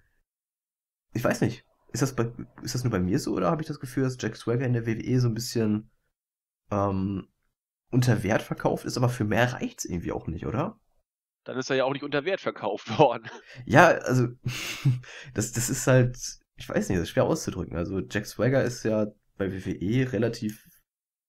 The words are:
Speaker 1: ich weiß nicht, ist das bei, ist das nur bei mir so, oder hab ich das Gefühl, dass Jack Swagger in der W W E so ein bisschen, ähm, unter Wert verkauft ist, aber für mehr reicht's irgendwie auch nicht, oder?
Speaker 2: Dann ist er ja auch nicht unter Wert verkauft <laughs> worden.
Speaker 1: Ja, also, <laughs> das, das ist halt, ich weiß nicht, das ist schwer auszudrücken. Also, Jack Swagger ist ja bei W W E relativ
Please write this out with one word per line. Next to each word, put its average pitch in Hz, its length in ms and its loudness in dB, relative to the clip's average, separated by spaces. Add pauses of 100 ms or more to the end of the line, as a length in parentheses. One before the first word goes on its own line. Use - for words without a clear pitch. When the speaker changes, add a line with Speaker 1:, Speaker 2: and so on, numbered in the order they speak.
(1120)
Speaker 1:
ich 120 120 -4
weiß - 180 2
nicht, - 240 -2 (260)
ist 120 100 -2
das 135 140 0
bei, 120 160 -2 (300)
ist - 140 -8
das 123 80 -6
nur 117 80 0
bei 95 80 2
mir 92 200 2
so, - 140 -4
oder - 180 0
hab 156 100 -2
ich 156 60 -8
das 147 120 -8
Gefühl, 135 240 -2
dass 127 160 -2
Jack 110 160 -4
Swagger 123 300 -2
in 123 80 2
der 113 120 0
W 113 120 0
W 117 40 -6
E 127 160 0
so 123 100 4
ein 113 60 0
bisschen, 110 580 0 (800)
ähm, 98 560 0 (640)
unter 123 320 4
Wert 107 180 2
verkauft - 440 -2
ist, - 120 -4
aber 123 120 4
für 123 140 -2
mehr 113 300 2
reicht's - 320 -8
irgendwie - 260 -4
auch - 160 -6
nicht, - 200 -6
oder? 156 320 -4 (640)
Speaker 2:
Dann 123 140 -10
ist 131 120 -6
er 139 60 2
ja 131 100 4
auch 139 80 0
nicht 139 100 -6
unter 143 220 -2
Wert 185 160 -2
verkauft 107 460 -4
<laughs> 110 120 -6
worden. 117 300 4 (360)
Speaker 1:
Ja, 160 240 10
also, 127 380 2 (160)
<laughs> - 880 -4
das, - 180 -2
das - 180 -2
ist - 160 -2
halt, 127 320 4 (380)
ich - 140 -14
weiß - 200 -2
nicht, 95 80 2
das 82 60 0
ist - 60 -6
schwer - 160 2
auszudrücken. - 500 -2
Also, 92 260 -2
Jack - 240 -4
Swagger 127 380 2
ist 120 200 -4
ja 107 240 2 (300)
bei 98 140 -2
W 95 140 -8
W 98 60 -2
E 110 320 0
relativ 110 640 -4 (600)